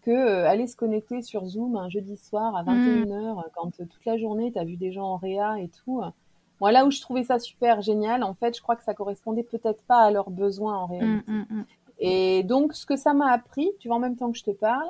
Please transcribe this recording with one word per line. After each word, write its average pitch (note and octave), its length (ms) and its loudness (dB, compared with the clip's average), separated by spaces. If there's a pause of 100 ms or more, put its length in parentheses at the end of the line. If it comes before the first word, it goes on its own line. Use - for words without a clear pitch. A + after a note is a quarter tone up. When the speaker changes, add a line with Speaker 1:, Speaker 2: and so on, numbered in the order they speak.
Speaker 1:
que, A#3 100 0
euh, G#3+ 380 4
aller A3 180 2
se - 80 -14
connecter A3 460 -4
sur G#3 240 -8
Zoom A3+ 300 -4
un F3+ 140 -6
jeudi G3 280 -8
soir G#3+ 380 -4
à F3 80 -4
Speaker 2:
Hmm. - 20 -6
Speaker 1:
vingt B3 220 4
et A#3+ 160 4
une G3+ 80 -4
heures, G#3 320 -6 (120)
quand, E3+ 240 -8
euh, F3 60 -10
toute - 200 -16
la A3+ 120 -2
journée, A3 340 -4
t'as G3+ 120 -4
vu E3+ 120 -8
des F#3 160 -6
gens G3 140 -8
en F#3+ 120 -4
réa G3+ 420 -4
et F3 100 -8 (140)
tout, B3+ 180 -6
euh, F#3 40 -6 (560)
moi, G3+ 100 6
là B3+ 140 8
où C#4+ 40 6
je C#4 120 -2
trouvais B3+ 220 -2
ça B3 140 0
super A#3 440 2
génial, G#3+ 420 0
en F#3+ 100 -4
fait, A#3 220 -2
je - 60 -16
crois A#3 140 -2
que A#3 80 -20
ça G#3 120 -4
correspondait G#3+ 480 -6
peut-être A3+ 400 -4
pas A#3+ 200 6
à G#3+ 80 8
leurs G3+ 200 0
besoins G3+ 460 -2
en F#3 100 -4
Speaker 2:
Hmm, F3+ 40 -6
Speaker 1:
réalité. G#3+ 400 -2
Speaker 2:
hmm, G#3+ 180 -4
hmm. G#3+ 140 -6 (360)
Speaker 1:
Et F#3 440 2
donc, C4+ 300 2
ce - 140 -14
que C#4 80 0
ça D4 180 2
m'a C#4 180 4
appris, C4+ 380 0 (100)
tu - 80 -14
vois, A#3 100 0
en - 20 0
même B3 160 -2
temps A#3+ 160 -4
que A#3 60 -6
je - 60 -14
te G#3 80 -2
parle A#3 380 0